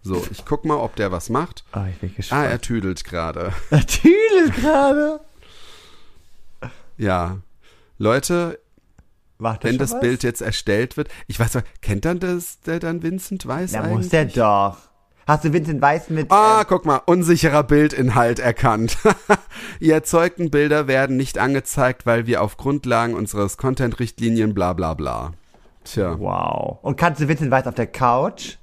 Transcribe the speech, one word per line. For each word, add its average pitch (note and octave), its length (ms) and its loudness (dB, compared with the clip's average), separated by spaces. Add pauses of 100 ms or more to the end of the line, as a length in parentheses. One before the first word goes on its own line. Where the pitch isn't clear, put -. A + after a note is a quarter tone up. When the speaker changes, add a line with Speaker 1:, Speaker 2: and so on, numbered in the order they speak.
Speaker 1:
So, F2+ 280 -4
ich - 140 -16
guck - 200 -4
mal, D#3 120 0
ob A#2 180 -6
der G2+ 160 -2
was F2+ 180 -8
macht. C#3 340 -4 (120)
Speaker 2:
Oh, - 40 -4 (100)
ich F2+ 100 -10
bin G2 120 -8
Speaker 1:
Ah, - 40 -20
Speaker 2:
gespannt. C3+ 360 -2
Speaker 1:
er A#2 100 -4
tüdelt F#2+ 420 -4
gerade. E2+ 480 -6 (100)
Speaker 2:
<laughs> - 100 -8
Er D3 140 6
tüdelt F#4 680 6
gerade? D4 640 2 (1800)
Speaker 1:
Ja. F#2 400 -2 (600)
Leute, D3 640 0 (760)
Speaker 2:
Macht A2+ 240 -4
er - 40 -10
Speaker 1:
wenn A#2 80 2
Speaker 2:
schon C3 60 -2
Speaker 1:
das B2+ 140 -2
Speaker 2:
was? B2 80 -6
Speaker 1:
Bild B2 220 0
jetzt A#2+ 180 -4
erstellt A2 560 -2
wird, D3+ 120 -6 (180)
ich - 120 -8
weiß A2+ 160 0
nicht, - 260 -6
kennt G2+ 240 -2
dann F3 140 0
das, F3+ 420 -6
der E3 180 -4
dann E3 240 -6
Vincent F#3 440 -8
Weiss E3+ 260 -6
Speaker 2:
Da A2 80 -4
Speaker 1:
eigentlich? A2 160 -2
Speaker 2:
muss - 120 -2
der D#3 160 2
doch. G2+ 520 2 (500)
Hast D3+ 160 2
du D#3+ 80 2
Vincent D#3 300 -2
Weiss D3+ 280 2
mit, D#3 220 -2
Speaker 1:
Ah, G#3+ 300 6
Speaker 2:
äh G3+ 60 0
Speaker 1:
guck - 180 0
mal, D3 200 2
unsicherer E3 580 4
Bildinhalt B2+ 760 4
erkannt. A#2 580 0 (420)
<laughs> - 420 -16
Die D#3+ 100 4
erzeugten E3+ 600 2
Bilder D3 360 2
werden C3+ 300 0
nicht C3 200 -4
angezeigt, B2+ 680 0
weil A#2 220 0
wir A2+ 140 0
auf G#2 140 -2
Grundlagen A#2+ 580 -2
unseres G2+ 440 -4
Content-Richtlinien A#2 960 0
bla F#2 200 0
bla E2+ 200 -4
bla. C#2 400 -6 (500)
Tja. F2+ 340 -4
Speaker 2:
Wow. F2 640 -4
Und - 160 -4
kannst E3 220 0
du D3+ 80 0
Vincent D3+ 240 -2
Weiss C3 160 2
auf A#2 80 -8
der A#2 120 -2
Couch? C3 760 -2